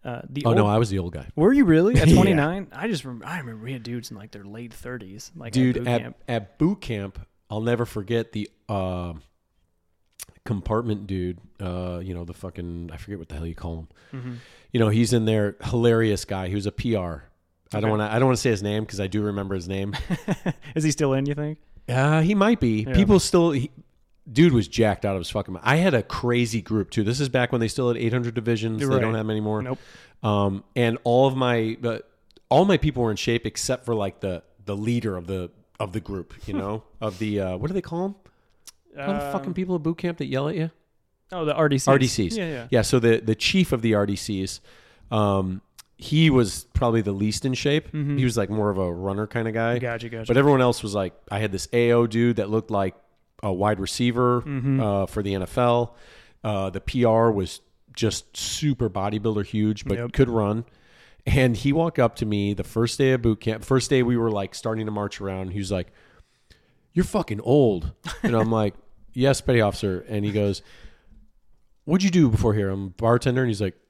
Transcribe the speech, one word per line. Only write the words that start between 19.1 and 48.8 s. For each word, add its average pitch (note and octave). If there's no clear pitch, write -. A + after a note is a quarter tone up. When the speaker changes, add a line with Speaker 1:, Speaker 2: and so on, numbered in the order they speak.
Speaker 2:
remember G2+
his F2+
name. G2
Speaker 1:
<laughs> -
Is D#3
he D#3
still C#3
in, C#3
you C#3+
think? D3+
Speaker 2:
Uh, C#3+
he F3+
might G#3
be. A2
Speaker 1:
Yeah. C3
Speaker 2:
People F#3+
still, E3+
he, C3+
dude D3
was A2
jacked G#2+
out G2
of F2+
his E2+
fucking G2
mind. F2+
I C3+
had E3+
a G#2+
crazy A#2+
group G#2+
too. A2
This A#2+
is C3+
back B2
when A#2+
they A2+
still B2+
had A#2
eight A2+
hundred A#2+
divisions. A2+
Speaker 1:
You're C#3
Speaker 2:
They C3+
don't A2
Speaker 1:
right. A2
Speaker 2:
have G#2+
'em A2
anymore. G#2+
Speaker 1:
Nope. B2+
Speaker 2:
Um, G2+
and A#2+
all B2
of C3
my, A#2
uh, A2+
all D3+
my G3
people C3
were A2+
in G#2
shape A#2
except -
for, A#2
like, G2+
the, F2+
the G2+
leader A2
of F2
the, F2+
of G2+
the G#2+
group, F#2
you -
Speaker 1:
<laughs> F#2+
Speaker 2:
know, G#2+
of G2+
the, G#2
uh, F#2
what C#3+
do F#3
they F#3+
call F3
'em? G3+
All C#3+
the C#3+
fucking -
Speaker 1:
Um, F3
Speaker 2:
people F3+
at D#3
boot E3
camp E3+
that C#3
yell C3+
at E3
you. D#3+
Speaker 1:
Oh, F3
the D3
R D#3
D C#3
Cs. C#3
Speaker 2:
R C#3
D C3
Cs. F3
Speaker 1:
Yeah, F3+
yeah. B2
Speaker 2:
Yeah. A#2
So B2+
the, A2+
the A2
chief -
of A2+
the A2+
R G#2
D G2+
Cs, F#2+
um, G2
he D#3+
was A#2+
probably A#2
the G2+
least G#2
in C3
shape. D3
Speaker 1:
Mm-hmm. D3
Speaker 2:
He C3
was, A#2
like, G2
more G#2+
of F#2+
a F2+